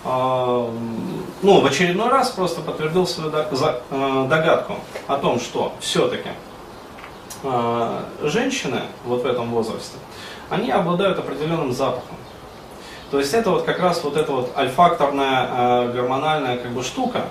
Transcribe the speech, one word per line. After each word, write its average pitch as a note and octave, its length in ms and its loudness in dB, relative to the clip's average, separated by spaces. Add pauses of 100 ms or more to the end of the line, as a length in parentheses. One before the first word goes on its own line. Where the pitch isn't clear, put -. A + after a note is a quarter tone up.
э, B2+ 640 2 (720)
ну, G3 180 10
в - 40 2
очередной F#3 440 2
раз C4 220 4
просто E3+ 320 -2
подтвердил D#3 440 0
свою D#3 240 -4
до-, D3+ 220 0
за-, C#3+ 280 0 (100)
э, C3+ 380 0
догадку D#3+ 460 2 (320)
о - 120 0
том, - 200 2
что - 400 -4
все-таки, - 520 0 (1120)
э, A#2 560 0 (240)
женщины D3+ 560 0 (240)
вот B2 180 0
в C#3 40 0
этом A#2+ 260 0
возрасте, G#2+ 440 -2 (540)
они G#3 220 0
обладают F3 480 2
определенным D3+ 520 -2
запахом. - 440 -2 (960)
То C#3 80 4
есть C#3 140 0
это A3 160 4
вот D#3+ 120 4
как D3 160 0
раз E3+ 240 2
вот C#3+ 140 -2
эта D3+ 160 2
вот B2+ 260 -2
альфакторная, C#3 920 4
э, B2 420 4
гормональная C3 640 0
как B2 160 -6
бы B2+ 100 -4
штука - 380 -2 (100)